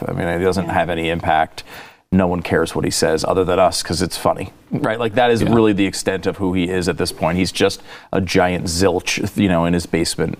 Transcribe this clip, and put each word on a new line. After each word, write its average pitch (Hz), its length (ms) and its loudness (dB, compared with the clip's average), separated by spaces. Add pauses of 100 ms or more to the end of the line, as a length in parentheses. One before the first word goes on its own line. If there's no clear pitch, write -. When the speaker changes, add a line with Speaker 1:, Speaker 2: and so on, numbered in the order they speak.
Speaker 1:
I 90 60 -4
mean, 90 160 -2
it 85 120 -2
doesn't 92 260 0
Speaker 2:
Yeah. 82 80 -4
Speaker 1:
have 85 160 0
any 82 180 -2
impact. 82 540 0 (500)
No 92 160 4
one 87 140 -4
cares 82 340 0
what 80 80 -2
he 82 60 -2
says 80 360 0
other 92 180 2
than 90 140 0
us 90 240 2
'cause 85 200 -4
it's 85 160 -4
funny, - 320 -2 (200)
right? 113 300 -2
Like, 110 140 -2
that 123 160 4
is 110 120 2
Speaker 3:
Yeah. - 120 2
Speaker 1:
really 110 180 6
the 95 140 2
extent 95 400 -4
of 90 100 -2
who 92 160 -2
he 90 160 0
is 92 200 -2
at 82 100 0
this 90 140 -2
point. 87 260 0
He's 92 120 2
just - 300 0 (320)
a 95 80 0
giant 90 460 0
zilch, 90 720 0
you 101 120 4
know, 85 160 2
in 85 80 2
his 87 140 0
basement, - 540 -2